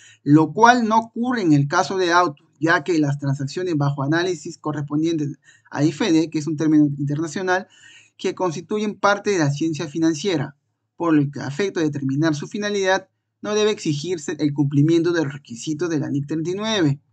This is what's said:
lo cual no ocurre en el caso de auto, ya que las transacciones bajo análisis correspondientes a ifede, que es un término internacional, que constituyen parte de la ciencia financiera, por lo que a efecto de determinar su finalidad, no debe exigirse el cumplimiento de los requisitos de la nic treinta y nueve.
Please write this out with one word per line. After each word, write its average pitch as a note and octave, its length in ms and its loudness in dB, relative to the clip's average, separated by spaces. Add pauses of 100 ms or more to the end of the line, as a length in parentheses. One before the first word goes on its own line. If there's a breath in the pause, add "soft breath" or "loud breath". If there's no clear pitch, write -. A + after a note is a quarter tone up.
(220 soft breath)
lo D3+ 300 6
cual A#3 340 6
no A3 140 2
ocurre A#3+ 420 -4
en E3 120 4
el C#3+ 160 4
caso F#3 280 0
de F3 140 0
auto, F3 320 2 (160)
ya E3+ 240 2
que E3+ 160 0
las C#3+ 200 0
transacciones C#3+ 580 -4
bajo C#3+ 260 -2
análisis E3+ 540 -2
correspondientes D3+ 800 -4 (320 soft breath)
a C#3+ 120 -4
ifede, D#3+ 460 2
que D#3+ 100 -6
es D3 80 -6
un D#3+ 80 -4
término D3+ 300 4
internacional, D#3+ 800 -2 (500 soft breath)
que F#3 160 -4
constituyen F#3 640 -4
parte G3+ 340 2
de F#3+ 80 0
la D3 100 2
ciencia D#3 380 -4
financiera, D#3+ 680 -2 (400)
por E3+ 180 0
lo C#3+ 160 4
que B2 120 -10
a A#2+ 60 -8
efecto F#3+ 340 -4
de D#3 60 2
determinar D3 480 0
su D3+ 120 -8
finalidad, G3 640 -2 (320)
no G#3 140 -4
debe G#3+ 160 2
exigirse E3 680 -4
el D3 140 0
cumplimiento D#3 580 2
de E3 140 2
los C#3 80 -6
requisitos D3+ 560 -6
de D#3 100 -2
la B2+ 100 -4
nic C#3+ 180 -4
treinta D#3+ 240 -4
y F#3 40 -4
nueve. G3 460 0 (120)